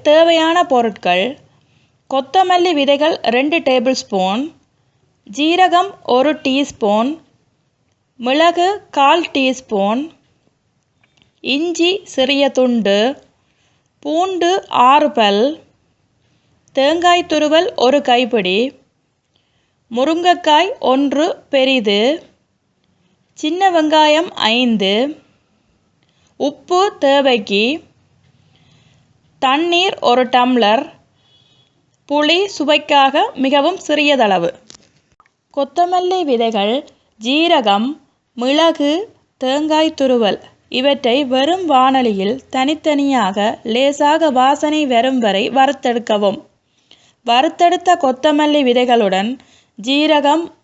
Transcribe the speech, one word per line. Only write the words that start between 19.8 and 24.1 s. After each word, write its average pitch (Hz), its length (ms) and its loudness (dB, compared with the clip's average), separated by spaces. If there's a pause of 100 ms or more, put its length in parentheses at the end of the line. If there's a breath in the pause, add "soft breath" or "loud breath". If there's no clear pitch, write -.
முருங்கைக்காய் 330 800 0 (160)
ஒன்று 269 400 0 (240)
பெரிது, 254 520 0 (1400)
சின்ன 359 320 0
வெங்காயம் 311 580 2 (180)